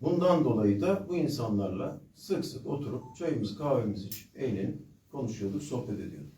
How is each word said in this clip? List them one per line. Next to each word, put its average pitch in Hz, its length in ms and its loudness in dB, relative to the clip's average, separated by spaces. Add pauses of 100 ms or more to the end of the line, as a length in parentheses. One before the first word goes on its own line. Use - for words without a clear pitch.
Bundan 170 440 6
dolayı 104 360 4
da 190 280 2
bu 175 60 0
insanlarla 101 840 0 (140)
sık - 300 -2
sık - 220 -10
oturup 143 360 -4 (140)
çayımızı, 147 400 -2
kahvemizi 107 500 0
içip - 280 -12
eğlenip 104 400 -2 (360)
konuşuyorduk, 104 520 -4
sohbet 117 360 -4
ediyorduk. - 380 -10